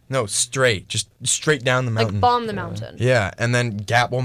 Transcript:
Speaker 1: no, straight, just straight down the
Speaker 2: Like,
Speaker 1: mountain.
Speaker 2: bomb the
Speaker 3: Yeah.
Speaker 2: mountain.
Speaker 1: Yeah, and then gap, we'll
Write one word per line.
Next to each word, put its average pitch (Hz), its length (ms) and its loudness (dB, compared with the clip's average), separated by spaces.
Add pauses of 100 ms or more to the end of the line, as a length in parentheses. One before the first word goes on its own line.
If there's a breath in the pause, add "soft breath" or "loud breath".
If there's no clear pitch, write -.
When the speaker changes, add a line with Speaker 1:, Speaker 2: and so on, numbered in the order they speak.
Speaker 1:
no, 131 160 0
straight, 120 640 0
just - 200 -4 (160)
straight 143 380 0
down 127 220 2
the 120 80 -2
Speaker 2:
Like, 110 140 2
Speaker 1:
mountain. 98 140 -2
Speaker 2:
bomb 240 260 4
the 214 80 -6
Speaker 3:
Yeah. 185 80 -6
Speaker 2:
mountain. 104 360 -10
Speaker 1:
Yeah, 120 380 2
and 120 180 0
then 120 220 0
gap, 113 340 0
we'll 127 140 -2